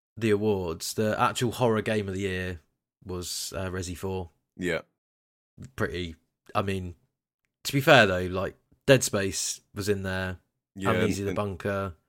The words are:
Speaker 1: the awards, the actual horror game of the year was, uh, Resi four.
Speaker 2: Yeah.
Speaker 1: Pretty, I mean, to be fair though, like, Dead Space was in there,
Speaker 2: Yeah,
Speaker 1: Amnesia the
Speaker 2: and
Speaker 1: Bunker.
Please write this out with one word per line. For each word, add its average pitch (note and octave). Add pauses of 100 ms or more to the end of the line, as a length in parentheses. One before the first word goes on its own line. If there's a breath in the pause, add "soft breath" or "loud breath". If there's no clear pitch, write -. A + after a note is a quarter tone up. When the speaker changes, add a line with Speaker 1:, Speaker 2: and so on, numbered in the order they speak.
(160)
Speaker 1:
the A2
awards, G2
the G#2+
actual A2
horror A2
game G#2+
of F#2+
the F#2+
year F#2 (420)
was, F2+
uh, F#2
Resi F2+
four. F#2 (260)
Speaker 2:
Yeah. F2 (960)
Speaker 1:
Pretty, F2 (380)
I A2
mean, F#2+ (680)
to -
be C#3
fair C3+
though, F#2
like, F#2 (280)
Dead C3
Space - (140)
was G2+
in G2
there, F#2+ (380)
Speaker 2:
Yeah, F#2+
Speaker 1:
Amnesia F#2
the G2
Speaker 2:
and F#2
Speaker 1:
Bunker. G2 (140)